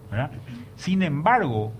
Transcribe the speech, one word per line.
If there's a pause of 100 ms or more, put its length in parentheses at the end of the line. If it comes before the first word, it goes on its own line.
(100)
¿verdad? (440)
Sin
embargo,